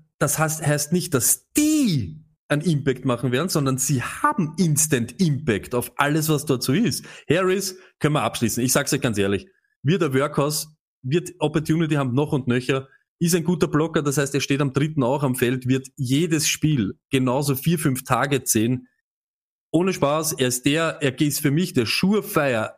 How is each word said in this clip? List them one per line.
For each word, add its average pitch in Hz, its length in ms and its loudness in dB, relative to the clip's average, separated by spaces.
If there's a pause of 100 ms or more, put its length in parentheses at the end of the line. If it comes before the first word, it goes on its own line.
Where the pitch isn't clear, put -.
(180)
das 151 220 0
heißt, 156 260 -2
heißt 147 280 0
nicht, 180 200 0
dass - 440 0
die 254 680 2 (240)
einen 147 140 0
Impact 139 440 0
machen 123 260 0
werden, 151 180 0
sondern 135 280 0
sie 131 240 0
haben 294 560 -2
Instant 147 640 0
Impact 123 540 0
auf 120 220 -2
alles, 151 320 2
was 151 160 0
dort 127 180 0
so 131 100 0
ist. 185 320 0 (240)
Harris 185 480 0 (220)
können 151 140 2
wir 131 100 0
abschließen. 117 400 -2
Ich 127 80 0
sag's 143 220 0
euch 139 80 0
ganz 110 160 0
ehrlich, 98 300 0 (360)
wird 170 180 2
der 147 120 0
Workhorse, 147 540 0 (340)
wird 175 380 -2
Opportunity 156 560 0
haben, 135 180 0
noch 147 180 0
und 131 160 -2
nöcher, 131 400 0 (320)
ist 175 160 2
ein 165 80 0
guter 170 240 0
Blocker, 160 340 0
das 143 160 -2
heißt, 151 160 -2
er 139 80 0
steht 139 200 0
am 139 100 0
dritten 151 320 0
auch 135 200 0
am 127 120 0
Feld, 123 320 -2
wird 131 200 0 (100)
jedes 151 500 0
Spiel 131 500 0 (120)
genauso 131 460 0
vier, 165 220 0
fünf 131 260 -2
Targets 127 500 -2
sehen, 120 340 0 (840)
ohne 180 220 2
Spaß, 151 400 0
er 127 140 0
ist 123 180 -4
der, 156 360 0
er 135 200 0
ist 147 200 0
für 143 100 2
mich 175 220 0
der 120 120 2
Surefire 143 920 0